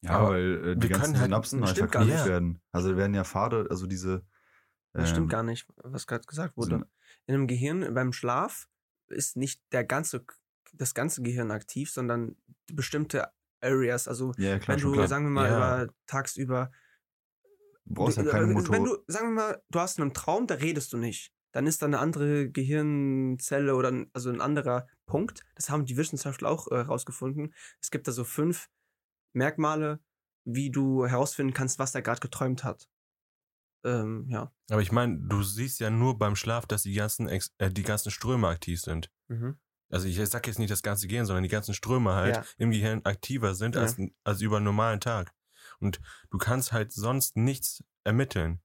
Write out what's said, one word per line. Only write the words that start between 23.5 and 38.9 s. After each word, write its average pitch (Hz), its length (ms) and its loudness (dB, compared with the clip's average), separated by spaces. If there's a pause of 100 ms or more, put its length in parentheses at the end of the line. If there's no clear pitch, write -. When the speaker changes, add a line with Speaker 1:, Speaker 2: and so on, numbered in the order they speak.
Speaker 3:
oder 127 160 4
ein, 127 220 -4
also 127 160 -4
ein 123 100 -2
anderer 127 480 0 (180)
Punkt. - 380 -2 (120)
Das - 140 -6
haben 143 160 2
die 123 120 -4
Wissenschaftler 139 520 -2
auch, - 200 -2
äh, 123 100 0
rausgefunden. 131 720 -4 (280)
Es - 100 -8
gibt - 160 -4
da 131 60 -4
so 120 100 -4
fünf 160 460 -2 (640)
Merkmale, 151 680 0 (460)
wie 131 260 -2
du 131 340 2
herausfinden 131 480 0
kannst, 131 260 -2
was 135 120 0
der 131 100 -4
grad 120 200 -2
geträumt 131 420 -2
hat. - 260 -6 (960)
Ähm, 113 460 -2
ja. 113 240 -6 (160)
Speaker 2:
Aber 107 120 4
ich 95 100 2
mein, 113 360 2
du 101 160 2
siehst 110 360 -4
ja 110 100 -2
nur 117 280 2
beim 104 180 2
Schlaf, 117 300 -2
dass 104 180 -2
die 98 100 -4
ganzen 104 340 -2
Ex-, - 300 -4
äh, 95 140 2
die 95 120 -2
ganzen 104 280 -2
Ströme 117 360 0
aktiv 82 340 -2
sind. 82 300 -6 (160)